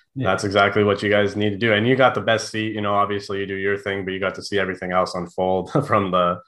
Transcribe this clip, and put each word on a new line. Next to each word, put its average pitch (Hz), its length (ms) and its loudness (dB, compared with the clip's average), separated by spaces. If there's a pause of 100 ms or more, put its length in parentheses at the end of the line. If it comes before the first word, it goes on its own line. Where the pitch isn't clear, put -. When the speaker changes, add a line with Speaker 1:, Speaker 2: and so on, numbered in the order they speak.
(160)
Speaker 1:
Yeah. 123 140 -2
Speaker 2:
that's 95 140 0
exactly 101 400 4
what 101 180 2
you 104 80 0
guys 101 260 2
need 104 140 0
to 98 80 -4
do. 110 160 2
And 110 140 2
you 131 80 4
got 127 180 4
the 104 80 -4
best 107 300 0
seat, 107 240 -4
you 104 60 -6
know, 101 120 -2
obviously 101 460 -2
you 98 80 -6
do 98 80 -6
your 98 240 -2
thing, 98 260 -6
but 95 80 -6
you 95 60 -6
got 95 160 -2
to 90 80 -12
see 101 160 -2
everything 92 320 -4
else 92 240 2
unfold 92 560 -2
<laughs> 139 160 0
from 98 240 0
the, 90 360 2